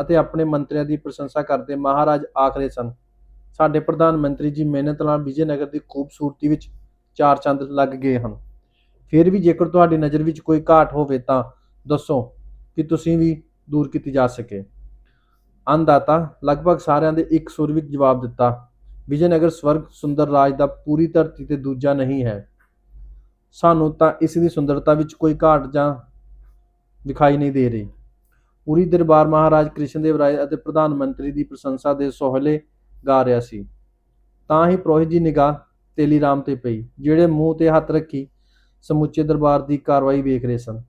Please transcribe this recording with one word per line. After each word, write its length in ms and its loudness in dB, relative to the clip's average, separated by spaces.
ਅਤੇ 140 0
ਆਪਣੇ 280 0
ਮੰਤਰੀਆਂ 420 -4
ਦੀ 120 -4
ਪ੍ਰਸ਼ੰਸਾ 440 -8
ਕਰਦੇ 340 -4
ਮਹਾਰਾਜ 480 0
ਆਖ 200 0
ਰਹੇ 120 -4
ਸਨ, 240 -10
"ਸਾਡੇ 260 0
ਪ੍ਰਧਾਨ 380 0
ਮੰਤਰੀ 340 -4
ਜੀ, 120 -4
ਮਿਹਨਤ 380 -2
ਨਾਲ 220 0
ਵਿਜੇ 220 -4
ਨਗਰ 200 -4
ਦੀ 140 -10
ਖੂਬਸੂਰਤੀ 580 -6
ਵਿੱਚ 220 -4
ਚਾਰ 220 2
ਚੰਦ 240 -2
ਲੱਗ 280 -2
ਗਏ 300 -2
ਹਨ। 180 -8
ਫਿਰ 200 4
ਵੀ 100 2
ਜੇਕਰ 280 2
ਤੁਹਾਡੀ 300 4
ਨਜ਼ਰ 260 -2
ਵਿੱਚ 160 -4
ਕੋਈ 300 0
ਘਾਟ 240 4
ਹੋਵੇ 260 -2
ਤਾਂ 240 -2
ਦੱਸੋ 340 -2
ਕਿ 80 -2
ਤੁਸੀਂ 340 -2
ਵੀ 260 0
ਦੂਰ 200 -2
ਕੀਤੀ 220 -8
ਜਾ 160 2
ਸਕੇ।" 360 -12
ਅੰਨਦਾਤਾ 680 2
ਲਗਭਗ 320 0
ਸਾਰਿਆਂ 360 0
ਦੇ 180 -2
ਇੱਕ 180 0
ਸੁਰ 220 -4
ਵਿੱਚ 140 -2
ਜਵਾਬ 360 2
ਦਿੱਤਾ, 480 -4
"ਵਿਜੇ 180 2
ਨਗਰ 220 2
ਸਵਰਗ 400 -2
ਸੁੰਦਰ 380 -2
ਰਾਜ 260 2
ਦਾ 120 0
ਪੂਰੀ 420 -2
ਧਰਤੀ 380 -2
ਤੇ 120 -4
ਦੂਜਾ 360 -2
ਨਹੀਂ 300 -2
ਹੈ। 260 -6
ਸਾਨੂੰ 420 2
ਤਾਂ 280 2
ਇਸ 160 0
ਦੀ 120 2
ਸੁੰਦਰਤਾ 440 0
ਵਿੱਚ 200 -2
ਕੋਈ 300 0
ਘਾਟ 280 2
ਜਾਂ 240 0
ਵਿਖਾਈ 300 2
ਨਹੀਂ 140 0
ਦੇ 180 0
ਰਹੀ।" 200 -6
ਪੂਰੀ 200 2
ਦਰਬਾਰ 420 4
ਮਹਾਰਾਜ 400 4
ਕ੍ਰਿਸ਼ਨ 340 -8
ਦੇਵ 160 2
ਰਾਏ 260 2
ਅਤੇ 120 -4
ਪ੍ਰਧਾਨ 380 -2
ਮੰਤਰੀ 380 -6
ਦੀ 120 -4
ਪ੍ਰਸ਼ੰਸਾ 500 -4
ਦੇ 180 -4
ਸੋਹਲੇ 500 -2
ਗਾ 180 4
ਰਿਹਾ 140 2
ਸੀ। 280 -10
ਤਾਂ 220 2
ਹੀ 60 2
ਪ੍ਰੋਹਿਤ 320 2
ਦੀ 120 0
ਨਿਗਾਹ 340 2
ਤੇਲੀ 240 2
ਰਾਮ 200 2
'ਤੇ 160 -6
ਪਈ, 280 -6
ਜਿਹੜੇ 280 2
ਮੂੰਹ 280 0
'ਤੇ 140 2
ਹੱਥ 220 0
ਰੱਖੀ 360 -4
ਸਮੁੱਚੇ 420 -2
ਦਰਬਾਰ 380 2
ਦੀ 160 -4
ਕਾਰਵਾਈ 440 0
ਵੇਖ 240 -2
ਰਹੇ 120 -2
ਸਨ। 320 -14